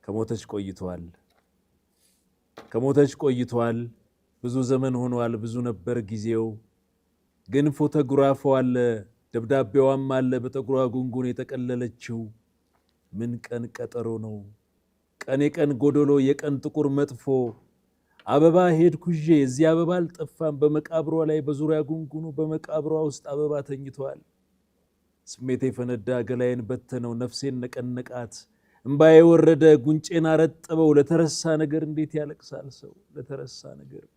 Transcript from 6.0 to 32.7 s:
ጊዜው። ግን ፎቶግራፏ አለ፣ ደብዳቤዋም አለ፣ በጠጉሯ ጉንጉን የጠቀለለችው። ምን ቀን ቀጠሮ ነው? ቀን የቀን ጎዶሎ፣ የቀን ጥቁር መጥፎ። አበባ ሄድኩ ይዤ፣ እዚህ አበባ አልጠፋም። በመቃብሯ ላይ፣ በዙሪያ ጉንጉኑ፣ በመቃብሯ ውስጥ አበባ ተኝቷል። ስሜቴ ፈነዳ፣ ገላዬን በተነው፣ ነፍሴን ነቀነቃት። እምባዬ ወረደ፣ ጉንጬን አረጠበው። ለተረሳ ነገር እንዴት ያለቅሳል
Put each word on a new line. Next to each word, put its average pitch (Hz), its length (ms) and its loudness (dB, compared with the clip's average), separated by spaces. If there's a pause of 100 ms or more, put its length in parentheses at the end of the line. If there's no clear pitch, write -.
ጊዜው። 113 440 -4 (1000)
ግን 139 240 0
ፎቶግራፏ 139 720 2 (100)
አለ፣ 127 220 2 (560)
ደብዳቤዋም 135 800 0
አለ፣ 131 200 0 (100)
በጠጉሯ 127 400 -4 (100)
ጉንጉን 127 360 -6
የጠቀለለችው። 123 920 -8 (920)
ምን 113 180 -8 (120)
ቀን 120 200 -10 (100)
ቀጠሮ 117 360 -8 (100)
ነው? 110 180 -10 (840)
ቀን 135 220 -2
የቀን 147 340 0
ጎዶሎ፣ 143 340 2 (100)
የቀን 143 400 0
ጥቁር 147 300 -2
መጥፎ። 143 340 -2 (1000)
አበባ 156 300 6 (160)
ሄድኩ 160 380 2
ይዤ፣ 156 180 -2 (120)
እዚህ 131 260 2
አበባ 165 280 2
አልጠፋም። 160 600 -6
በመቃብሯ 151 680 0
ላይ፣ 156 160 0
በዙሪያ 151 420 -2
ጉንጉኑ፣ 156 500 -8
በመቃብሯ 156 680 -6
ውስጥ 147 260 -6
አበባ 147 240 -4 (100)
ተኝቷል። 139 580 -12 (1080)
ስሜቴ 127 420 -6
ፈነዳ፣ 123 380 -8 (160)
ገላዬን 123 400 -2
በተነው፣ 120 500 -8
ነፍሴን 127 440 -8
ነቀነቃት። 123 760 -10 (520)
እምባዬ 156 360 8
ወረደ፣ 165 400 8 (160)
ጉንጬን 156 480 -2
አረጠበው። 160 680 2
ለተረሳ 156 500 2 (140)
ነገር 156 280 -2
እንዴት 151 300 -6
ያለቅሳል 147 560 -10